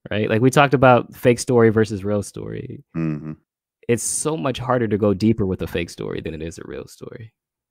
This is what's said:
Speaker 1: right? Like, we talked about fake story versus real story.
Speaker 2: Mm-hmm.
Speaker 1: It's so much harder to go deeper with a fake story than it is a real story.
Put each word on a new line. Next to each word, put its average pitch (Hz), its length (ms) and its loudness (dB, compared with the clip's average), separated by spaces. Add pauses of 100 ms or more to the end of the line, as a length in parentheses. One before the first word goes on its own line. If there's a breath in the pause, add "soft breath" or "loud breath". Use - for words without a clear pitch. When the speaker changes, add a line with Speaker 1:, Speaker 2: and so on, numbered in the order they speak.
(100)
Speaker 1:
right? 104 200 -2
Like, 110 100 2
we 131 100 4
talked 143 240 4
about 127 400 6
fake 123 240 2
story 117 320 4
versus 107 320 0
real 104 200 -2
story. - 600 -12 (140)
Speaker 2:
Mm-hmm. 78 360 -4 (560)
Speaker 1:
It's 120 160 0
so 156 340 -4
much 139 200 -4
harder 123 300 -2
to 104 80 0
go 104 160 2
deeper 107 320 2
with 92 160 -4
a 82 60 -6
fake 85 240 -6
story - 320 -10
than 80 120 -8
it 76 80 -12
is 82 160 -10
a - 60 -18
real 67 220 -12
story. - 480 -20 (360)